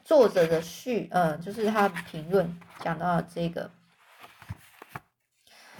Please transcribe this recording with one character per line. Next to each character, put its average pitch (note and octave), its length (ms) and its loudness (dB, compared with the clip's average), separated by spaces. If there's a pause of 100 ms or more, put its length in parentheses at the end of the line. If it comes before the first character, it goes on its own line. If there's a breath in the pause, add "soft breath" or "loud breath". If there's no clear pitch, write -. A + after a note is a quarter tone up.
作 C4+ 240 6
者 F3+ 180 4
的 E3 160 2
序， G#3+ 500 -6
呃， D#3+ 260 0
就 F3+ 140 -12
是 A3 160 -4
他 G#3+ 200 2
的 F3+ 80 -4 (160)
评 D#3+ 180 -10
论 F3 300 0 (240)
讲 E3 160 -4
到 E3+ 220 0
这 E3+ 260 -6
个。 - 240 -8 (2000 soft breath)